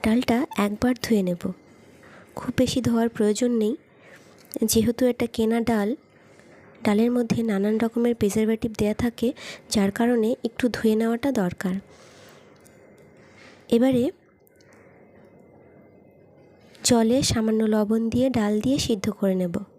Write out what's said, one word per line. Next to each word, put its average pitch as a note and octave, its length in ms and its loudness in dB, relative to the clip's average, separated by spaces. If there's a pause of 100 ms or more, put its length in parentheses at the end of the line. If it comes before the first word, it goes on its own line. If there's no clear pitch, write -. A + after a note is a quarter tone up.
ডালটা A#3 320 0 (280)
একবার G#3+ 280 -2 (100)
ধুয়ে G#3 260 0
নেব। F3 140 -6 (960)
খুব - 120 -8 (100)
বেশি B3 260 0
ধোয়ার A#3 280 2
প্রয়োজন G#3+ 360 0 (100)
নেই, G#3+ 120 0 (960)
যেহেতু A3+ 300 2 (100)
এটা A#3 240 -4
কেনা A3+ 240 0 (100)
ডাল, G#3 200 0 (960)
ডালের G#3+ 320 2
মধ্যে A3+ 220 0 (100)
নানান G3+ 340 0
রকমের A#3 360 0
প্রিজারভেটিভ A3 520 0 (100)
দেয়া G#3+ 220 0
থাকে, A#3 240 -2 (460)
যার G3 260 2
কারণে A#3 300 2 (180)
একটু - 180 -4 (100)
ধুয়ে G#3+ 240 2
নেওয়াটা A#3 300 0 (120)
দরকার। F#3 340 -2 (2000)
এবারে B3 280 4 (2750)
জলে A#3 280 4 (140)
সামান্য A3 300 0 (120)
লবণ G#3+ 280 2 (120)
দিয়ে B3 140 2 (100)
ডাল G#3 160 0 (120)
দিয়ে C4+ 200 2
সিদ্ধ A3 200 -2 (140)
করে F#3+ 220 0
নেব। F3 140 -4 (240)